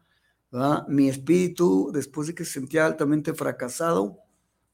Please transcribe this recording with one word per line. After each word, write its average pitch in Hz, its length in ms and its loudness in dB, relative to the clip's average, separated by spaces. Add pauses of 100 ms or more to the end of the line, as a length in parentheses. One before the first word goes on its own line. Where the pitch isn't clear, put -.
(540)
¿va? 143 340 0
Mi 139 220 4
espíritu, 175 840 2
después 151 340 -6
de 170 80 -8
que 165 100 -10
se - 80 -10
sentía 156 320 0
altamente 151 480 0
fracasado, 165 840 -4 (540)